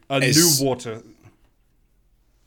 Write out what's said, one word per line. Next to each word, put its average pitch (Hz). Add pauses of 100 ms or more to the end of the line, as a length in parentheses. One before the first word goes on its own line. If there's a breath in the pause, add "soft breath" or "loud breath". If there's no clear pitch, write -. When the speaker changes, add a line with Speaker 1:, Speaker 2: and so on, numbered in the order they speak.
Speaker 1:
a 139
Speaker 2:
Is 147
Speaker 1:
new 139
water. 120 (1400)